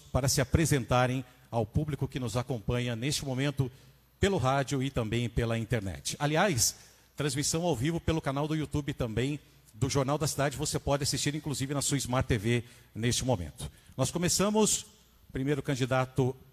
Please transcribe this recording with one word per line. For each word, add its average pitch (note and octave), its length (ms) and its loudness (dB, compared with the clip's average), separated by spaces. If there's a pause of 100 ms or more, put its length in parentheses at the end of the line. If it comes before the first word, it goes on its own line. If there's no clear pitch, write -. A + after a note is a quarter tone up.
(120)
para C3 160 2
se C#3 140 2
apresentarem B2+ 840 2 (240)
ao A#2 160 -2
público D3 420 -2
que - 120 -6
nos A#2+ 180 -2
acompanha B2 580 -2
neste C#3 300 -4
momento C3+ 460 -2 (480)
pelo G3 180 4
rádio C3+ 460 2
e C3+ 80 -2
também A#2 360 -2
pela A2+ 300 0
internet. G#2+ 640 -4
Aliás, D3+ 560 2 (400)
transmissão D3 480 -2
ao E3+ 120 2
vivo D#3 240 0
pelo D#3+ 220 0
canal C#3+ 260 -2
do D#3 80 -2
YouTube D3 380 -4
também B2+ 460 -2 (340)
do - 160 0
Jornal C#3 300 2
da D3+ 80 0
Cidade. C#3 280 0
Você D3 220 -4
pode C#3 240 0
assistir, C#3+ 320 0
inclusive, C#3+ 400 -4
na C#3 80 0
sua C#3 160 0
Smart B2+ 300 0
T B2+ 100 2
V A#2 260 0 (300)
neste A#2 320 0
momento. F2 460 -4 (260)
Nós C3 140 0
começamos. G3+ 720 2 (460)
Primeiro C3+ 320 -2
candidato B2+ 720 0 (180)